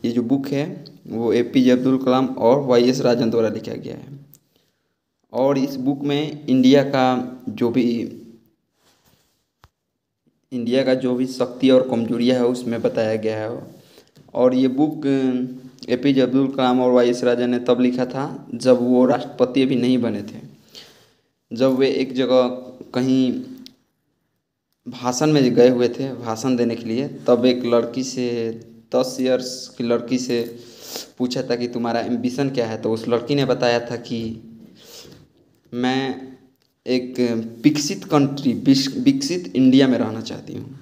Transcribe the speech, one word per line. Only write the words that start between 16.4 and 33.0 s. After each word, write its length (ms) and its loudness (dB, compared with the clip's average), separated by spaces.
कलाम 320 0
और 100 4
वाईएस 340 4
राजन 260 2
ने 80 0
तब 220 2
लिखा 260 2
था 480 -8
जब 280 2
वो 240 4
राष्ट्रपति 560 0
अभी 140 0
नहीं 220 2
बने 240 -2
थे। 180 -14
जब 240 0
वे 140 2
एक 240 -2
जगह 340 2
कहीं 380 2
भाषण 440 -2
में 220 4
गए 140 8
हुए 200 2
थे, 260 -6
भाषण 420 -4
देने 200 0
के 80 -14
लिए, 240 -4
तब 360 0
एक 200 2
लड़की 400 0
से, 460 -4
दस 260 0
years 480 -2
की 60 -4
लड़की 340 -2
से 400 -4
पूछा 240 -4
था 140 -4
कि 120 -6
तुम्हारा 320 -4
ambition 500 -4
क्या 160 -2
है, 160 -8
तो 100 -2
उस 160 -6